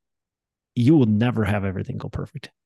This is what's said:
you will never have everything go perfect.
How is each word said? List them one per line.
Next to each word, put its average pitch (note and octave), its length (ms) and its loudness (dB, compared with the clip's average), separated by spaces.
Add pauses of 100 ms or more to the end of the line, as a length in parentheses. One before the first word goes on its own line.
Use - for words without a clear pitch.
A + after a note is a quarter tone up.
(760)
you B2+ 220 4
will C3+ 80 6
never A2 400 0
have G2+ 220 -2
everything G2+ 320 -6
go G2+ 100 -10
perfect. - 420 -12 (160)